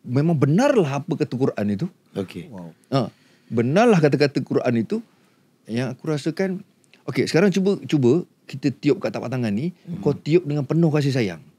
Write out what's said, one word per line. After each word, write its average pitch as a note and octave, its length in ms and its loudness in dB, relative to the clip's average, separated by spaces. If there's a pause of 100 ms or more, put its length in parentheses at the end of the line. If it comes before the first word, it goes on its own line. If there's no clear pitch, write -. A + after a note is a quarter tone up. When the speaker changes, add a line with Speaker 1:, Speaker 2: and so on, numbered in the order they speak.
Speaker 1:
memang D3+ 360 0
benarlah D#3 640 2
apa - 140 -6
kata C#3+ 180 -4
Quran A#2+ 340 -2
itu. G#2 220 -2 (220)
Speaker 2:
Okey. F#2 340 -8
Speaker 3:
Wow. F2+ 240 -16 (180)
Speaker 1:
Ha, C3 220 0 (380)
benarlah E3 500 4
kata-kata D3 420 2
Quran B2+ 360 -2
itu G3+ 260 -2 (640)
yang A#2+ 240 -4
aku - 180 -12
rasakan. E3+ 540 -4 (400)
Okey, C3 240 -2
sekarang F#3+ 240 4
cuba, F#3+ 320 2
cuba C#3 400 4 (220)
kita C#3 280 -4
tiup - 260 0
kat A2+ 120 -4
tapak A2 180 -8
tangan A#2+ 220 -2
ni, C#3 320 -4
Speaker 2:
Hmm. E3+ 160 -12
Speaker 1:
kau D3 140 0
tiup D#3 320 0
dengan D3 180 -2
penuh D#3+ 260 2
kasih C#3+ 220 2
sayang. G2 320 -2 (160)